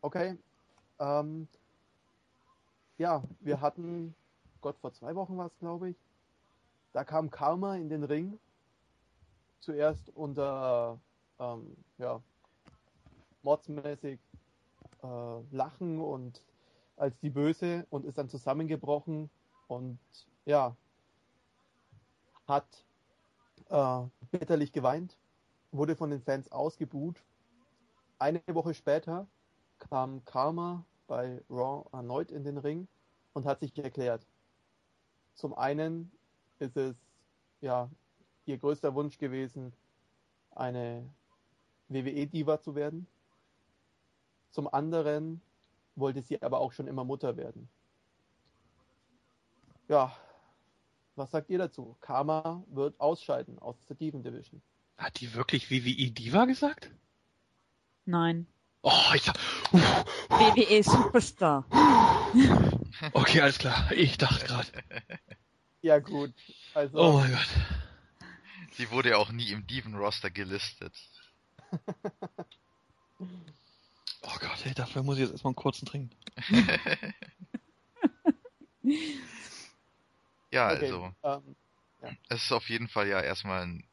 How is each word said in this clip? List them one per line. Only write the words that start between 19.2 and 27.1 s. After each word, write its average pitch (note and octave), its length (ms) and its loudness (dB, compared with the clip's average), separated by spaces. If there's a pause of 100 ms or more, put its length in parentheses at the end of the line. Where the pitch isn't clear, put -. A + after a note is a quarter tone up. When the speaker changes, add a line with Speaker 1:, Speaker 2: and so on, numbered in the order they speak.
Speaker 1:
und, B2 320 -10 (460)
ja, C#3 300 2 (1700)
hat, C#3+ 180 0 (1040)
äh, C3+ 300 2 (320)
bitterlich D#3+ 420 0
geweint, D3+ 420 -2 (560)
wurde D3+ 240 0
von D#3 140 -4
den C#3+ 120 -6
Fans C3+ 300 -4
ausgebuht. D#3 720 -6 (1000)